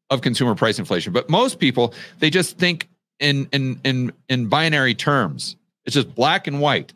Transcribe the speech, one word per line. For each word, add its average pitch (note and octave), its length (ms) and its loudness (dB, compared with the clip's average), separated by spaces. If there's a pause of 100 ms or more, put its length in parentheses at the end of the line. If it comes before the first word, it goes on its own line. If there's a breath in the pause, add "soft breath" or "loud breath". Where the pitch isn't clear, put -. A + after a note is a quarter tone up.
(100)
of C3+ 100 0
consumer B2 340 0
price A2 240 0
inflation. F2 360 -2
But B2+ 160 -2
most A#3+ 280 2
people, B2 360 2 (240 loud breath)
they D#3 100 4
just F3 300 0
think F3 320 -2 (300)
in, C#3 320 0
in, C3 320 -2
in, B2+ 280 0 (160)
in B2 200 0
binary D3 460 2
terms. A#2 640 -2 (300)
It's - 80 -4
just - 200 0
black F3 320 0
and C#3+ 140 -4
white. B2+ 360 0